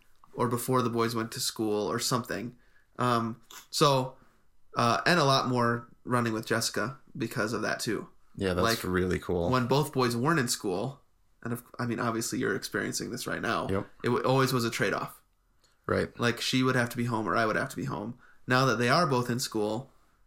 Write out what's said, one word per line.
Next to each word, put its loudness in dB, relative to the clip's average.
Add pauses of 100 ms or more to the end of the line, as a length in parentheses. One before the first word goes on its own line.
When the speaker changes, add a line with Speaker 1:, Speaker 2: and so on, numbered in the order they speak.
(320)
Speaker 1:
or 0
before 0
the 0
boys 0
went -2
to -8
school -2
or -2
something. -2 (440)
Um, 2 (340)
so, 2 (640)
uh, 2
and 4
a 4
lot 4
more 0 (160)
running 0
with -4
Jessica -2 (200)
because -2
of -2
that -2
too. -4 (300)
Speaker 2:
Yeah, 0
that's 2
Speaker 1:
Like, 2
Speaker 2:
really 2
cool. 0
Speaker 1:
when 2
both 2
boys 2
weren't 2
in 0
school, -4 (420)
and -6
of, -12 (160)
I -2
mean, -2
obviously -2
you're 0
experiencing -4
this -8
right -4
now. -2
Speaker 2:
Yep. -2 (180)
Speaker 1:
It 2
w-, 0
always 2
was 0
a 0
trade-off. -2 (680)
Speaker 2:
Right. 0 (120)
Speaker 1:
Like, 0
she 0
would 2
have 2
to -10
be 0
home -2
or 0
I 2
would 0
have -2
to -10
be -4
home. -6 (280)
Now 4
that 2
they 2
are 4
both 2
in 0
school, -2 (360)